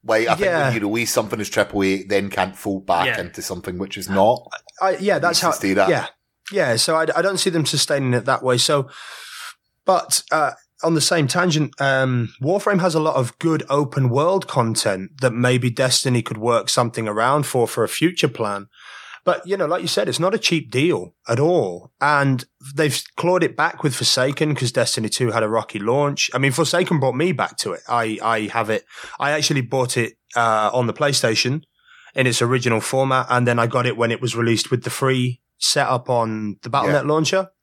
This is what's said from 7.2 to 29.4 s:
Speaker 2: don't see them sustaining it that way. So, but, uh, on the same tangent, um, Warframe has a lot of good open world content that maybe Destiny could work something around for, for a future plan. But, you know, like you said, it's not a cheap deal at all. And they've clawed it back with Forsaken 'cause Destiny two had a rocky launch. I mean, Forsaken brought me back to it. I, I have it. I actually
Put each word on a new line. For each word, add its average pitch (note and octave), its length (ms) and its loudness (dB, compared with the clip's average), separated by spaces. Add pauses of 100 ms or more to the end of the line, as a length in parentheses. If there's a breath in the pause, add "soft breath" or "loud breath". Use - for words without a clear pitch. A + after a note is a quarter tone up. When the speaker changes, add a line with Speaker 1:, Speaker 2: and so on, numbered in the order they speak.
Speaker 2:
don't F#3+ 160 0
see F#3+ 120 0
them E3 160 0
sustaining C3+ 480 0
it A#2 120 0
that C3+ 180 0
way. B2+ 140 2
So, C#3+ 320 0 (960 loud breath)
but, - 460 2
uh, D3+ 200 2 (320)
on E3 100 2
the D3+ 80 2
same D#3+ 260 2
tangent, D#3 540 0
um, C3 480 0 (120)
Warframe G3 380 0
has E3+ 160 2
a D#3+ 60 2
lot D3+ 140 0
of B2+ 240 -2
good D#3+ 300 0
open C#3 400 0
world E3+ 380 0
content G#2+ 760 -2
that B2+ 100 2
maybe B2 380 2
Destiny B2 520 0
could A2 160 -8
work A2+ 320 0
something A#2 380 0
around B2 380 2
for, A#2+ 220 0
for A#2 160 -2
a G#2 60 0
future D#3+ 400 0
plan. G2+ 380 -6 (580 loud breath)
But, F3 200 0
you F#3+ 120 -2
know, F3+ 80 0
like E3+ 160 -2
you F3 80 -4
said, G3+ 180 0
it's - 120 -4
not F#3+ 140 2
a A3+ 60 -2
cheap D3 320 -2
deal C3 420 0 (140)
at A#2+ 120 0
all. C3+ 600 0
And C#3 460 2 (280)
they've D3 300 0 (140)
clawed F3 260 2
it - 140 -2
back D#3+ 260 -2
with C#3 100 0
Forsaken C#3 600 0
'cause B2 160 -2
Destiny A2+ 380 0
two A#2+ 220 0
had A2+ 120 0
a G#2+ 60 -2
rocky A2 300 -2
launch. C3+ 540 0
I B2 40 -2
mean, C3+ 160 2
Forsaken E3+ 480 0
brought B2+ 140 0
me E3 180 0
back G#2+ 240 -4
to F#2+ 160 -6
it. - 160 -10
I, A2+ 340 -2
I A2 240 0
have A2 220 -2
it. G#2+ 160 -2 (340 loud breath)
I C#3 120 0
actually D3+ 300 0